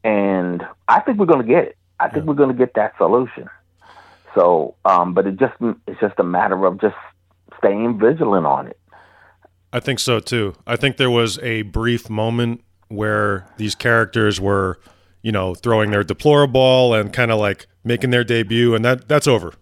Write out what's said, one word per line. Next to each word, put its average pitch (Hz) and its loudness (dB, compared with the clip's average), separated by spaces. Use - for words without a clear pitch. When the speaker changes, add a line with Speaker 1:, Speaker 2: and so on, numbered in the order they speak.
Speaker 1:
And 95 -2
I - 4
think 220 -2
we're 202 4
gonna 131 2
get 123 2
it. - -16
I - -2
think 151 -6
Speaker 2:
Yeah. 156 -4
Speaker 1:
we're 147 -2
gonna 135 2
get 123 0
that 107 -2
solution. 113 -2
So, 87 2
um, 90 2
but 98 0
it 95 -6
just, 131 0
it's 95 -12
just 104 -2
a 101 0
matter 92 0
of 92 0
just 104 -2
staying 110 -2
vigilant 110 2
on 69 -2
it. - -20
Speaker 2:
I 123 -4
think 123 -6
so 120 -2
too. 104 -4
I 117 -4
think 135 -2
there 131 0
was 117 0
a 113 -6
brief 113 -4
moment 117 -2
where 104 -4
these 107 -6
characters 110 0
were, 98 -2
you 110 -4
know, 92 -2
throwing 107 0
their 104 0
deplorable 127 4
and 104 -2
kinda, 113 0
like, 104 -2
making 120 -2
their 120 2
debut, 117 2
and 110 0
that, 127 0
that's 151 0
over 104 0